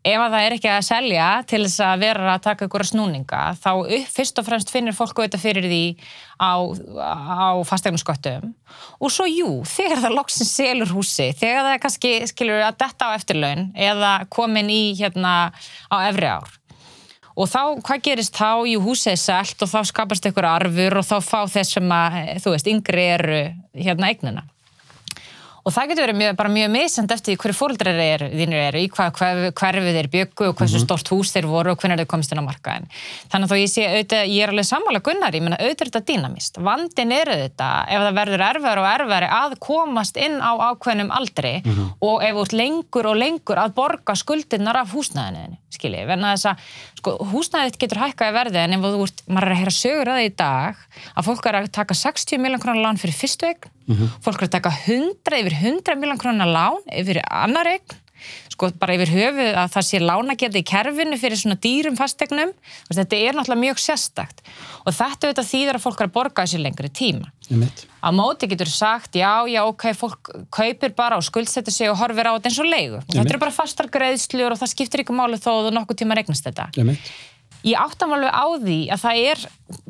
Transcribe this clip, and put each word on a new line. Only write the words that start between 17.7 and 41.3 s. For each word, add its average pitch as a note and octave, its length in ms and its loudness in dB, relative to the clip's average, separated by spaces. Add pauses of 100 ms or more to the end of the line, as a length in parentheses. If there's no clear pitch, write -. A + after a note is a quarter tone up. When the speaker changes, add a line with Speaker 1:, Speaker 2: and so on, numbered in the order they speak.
Speaker 1:
hvað B3+ 260 -2
gerist A#3+ 320 0
þá? G#3+ 160 2 (140)
Jú, A3+ 180 2
húsið A3+ 320 2
er E3+ 80 0
selt F#3+ 400 0
og F#3+ 80 0
þá G#3+ 160 0
skapast G#3 400 -2
einhver F#3+ 240 2
arfur F#3 480 2
og F#3+ 80 0
þá - 160 0
fá - 240 0
þeir F#3+ 240 0
sem F3+ 240 2
að, E3+ 240 2 (240)
þú F3 140 2
veist, F3 180 0
yngri F3+ 320 2
eru, D#3 380 2 (340)
hérna, F3+ 320 2
eignina. C#3 380 -6 (1120)
Og - 100 -2
það C4+ 220 0
getur D#4+ 100 2
verið A3 160 2
mjög, G#3 160 4
bara G#3 160 2
mjög G#3+ 220 4
misjafnt A#3+ 420 0
eftir A3 160 -4
því F#3 80 0
hverju G3+ 160 0
foreldrar F#3+ 480 0
eru, D#3 300 2
þínir D#3+ 320 0
eru, C#3+ 180 0
í G3 80 0
hvað, G3 240 0
hvað, F3+ 280 2 (180)
hverfi F#3 340 2
þeir D#3 160 0
bjuggu F#3+ 380 0
og E3+ 100 0
hversu A#2 220 2
Speaker 2:
Mhm. - 20 4
Speaker 1:
stórt D#3+ 300 -2
hús F#3+ 180 0
þeir F3 160 0
voru E3 240 2
og E3+ 80 0
hvenær F3 240 0
þeir D#3+ 80 -4
komist D#3+ 240 -2
inn D3+ 80 -2
á C#3 60 -4
markaðinn. - 400 -8 (420)
Þannig G3 160 2
að F3+ 60 0
þó G3 100 4
ég G3 80 2
sé G#3+ 160 0
auðvitað, G#3 400 2
ég G3+ 160 2
er G#3 80 2
alveg G3+ 160 0
sammála C#4+ 400 0
Gunnar, E4+ 260 0
ég D#3+ 140 -2
meina, E3+ 160 -2
auðvitað D4 240 0
er B3 60 -10
þetta A3+ 180 -2
dýnamískt. C#3+ 480 -4
Vandinn A#3+ 560 -2
er D4+ 160 0
auðvitað C3+ 640 -2
ef G3+ 80 2
það G3+ 160 2
verður G3+ 300 0
erfiðara A#3+ 340 0
og F#3+ 80 4
erfiðara G#3 380 2 (100)
að C#4 220 0
komast C#4+ 580 -2
inn D4 240 0
á A#3 80 2 (160)
ákveðnum A3+ 480 0
aldri C#3+ 480 -2